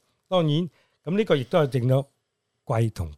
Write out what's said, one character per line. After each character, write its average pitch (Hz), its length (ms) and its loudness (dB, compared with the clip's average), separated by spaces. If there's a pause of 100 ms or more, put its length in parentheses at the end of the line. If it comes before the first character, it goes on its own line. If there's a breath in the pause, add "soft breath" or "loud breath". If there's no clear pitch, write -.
(280)
當 185 200 2
然， 160 220 0 (340 soft breath)
咁 170 140 -4
呢 226 80 2
個 170 100 0
亦 135 80 0
都 - 160 0
係 151 80 2
證 120 200 -2
咗 135 200 2 (580)
貴 113 260 0
同 80 260 -10